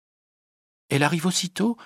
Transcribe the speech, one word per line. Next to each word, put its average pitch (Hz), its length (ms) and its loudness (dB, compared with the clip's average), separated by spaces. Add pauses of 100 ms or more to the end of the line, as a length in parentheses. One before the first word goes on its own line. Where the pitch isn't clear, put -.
(920)
Elle 139 120 2
arrive 151 240 2
aussitôt 185 600 -2